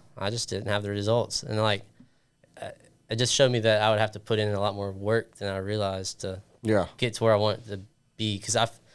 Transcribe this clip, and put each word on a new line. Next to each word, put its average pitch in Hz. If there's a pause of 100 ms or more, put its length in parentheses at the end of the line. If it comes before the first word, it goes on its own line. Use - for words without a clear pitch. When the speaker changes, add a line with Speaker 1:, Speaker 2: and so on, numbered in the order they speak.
(180)
Speaker 1:
I 98
just 113
didn't 98
have 104
the 101
results. 101
And, 107
like, 104 (760)
uh, 107 (400)
it 113
just 120
showed 131
me 120
that 107
I 107
would 107
have 107
to 104
put 107
in 107
a 101
lot 101
more 101
work 101
than 101
I 98
realized 95
to 95 (200)
Speaker 2:
Yeah. 107 (100)
Speaker 1:
get 120
to -
where 110
I 104
wanted 104
to 98 (380)
be. 107
'Cause -
I 110
f-, - (160)